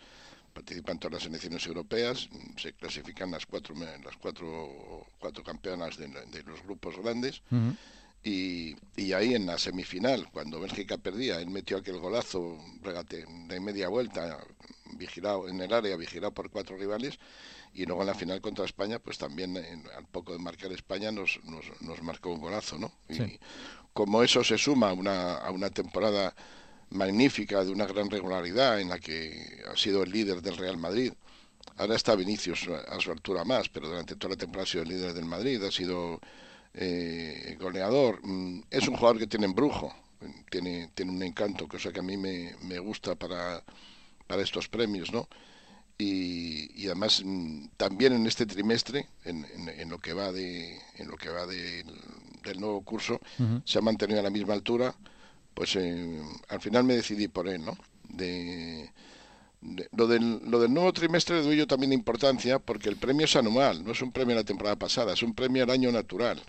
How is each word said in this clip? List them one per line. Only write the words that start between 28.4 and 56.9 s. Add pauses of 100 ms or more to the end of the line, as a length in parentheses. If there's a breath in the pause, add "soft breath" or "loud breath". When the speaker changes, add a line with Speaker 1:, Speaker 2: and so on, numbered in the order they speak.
Speaker 1:
en
la
que (100)
ha
sido
el
líder
del
Real
Madrid, (640 soft breath)
ahora
está
Vinicius
a
su
altura
más,
pero
durante
toda
la
temporada
ha
sido
el
líder
del
Madrid,
ha
sido, (520 soft breath)
eh,
goleador.
Mm,
es
un
jugador
que
tiene
embrujo, (560)
tiene,
tiene
un
encanto,
cosa
que
a
mí
me,
me
gusta
para, (640 soft breath)
para
estos
premios,
¿no? (720 soft breath)
Y,
y
además,
mm, (100)
también
en
este
trimestre, (160)
en,
en,
en
lo
que
va
de, (200)
en
lo
que
va
de, (600)
del
nuevo
curso, (180 loud breath)
Speaker 2:
Ujú.
Speaker 1:
se
ha
mantenido
a
la
misma
altura, (600 soft breath)
pues,
eh, (280)
al
final
me